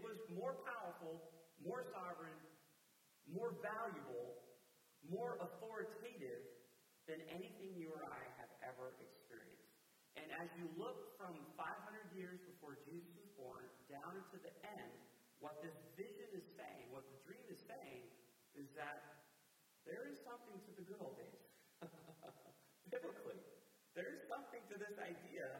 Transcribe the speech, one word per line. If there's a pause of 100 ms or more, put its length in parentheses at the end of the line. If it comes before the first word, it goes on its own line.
was (220)
more
powerful, (400)
more (140)
sovereign, (920)
more
valuable, (720)
more
authoritative (640)
than (160)
anything
you
or
I (160)
have (100)
ever
experienced. (480)
And
as
you
look
from (240)
five
hundred
years
before
Jesus
was
born (240)
down
into
the (140)
end, (480)
what
this (240)
vision
is
saying,
what
the
dream
is
saying, (480)
is
that (880)
there
is
something
to
the
good
old
days. (400)
<laughs>
Biblically, (560)
there
is
something
to
this
idea (120)